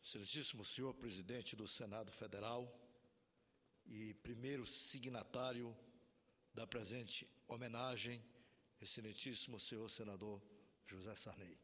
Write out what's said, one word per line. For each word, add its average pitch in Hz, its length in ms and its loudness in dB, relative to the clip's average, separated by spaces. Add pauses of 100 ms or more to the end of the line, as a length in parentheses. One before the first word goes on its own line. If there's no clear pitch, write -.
(140)
Excelentíssimo 113 500 2
senhor 127 300 2
presidente 113 600 0
do 107 120 0
Senado 107 440 0
Federal 113 600 2 (1160)
e 107 340 -2
primeiro 123 420 2
signatário 123 1120 2 (800)
da 113 140 0
presente 117 600 0 (200)
homenagem, 117 760 2 (560)
excelentíssimo 110 800 0
senhor 110 300 0
senador 101 500 0 (460)
José 95 300 -6
Sarney. 90 480 -8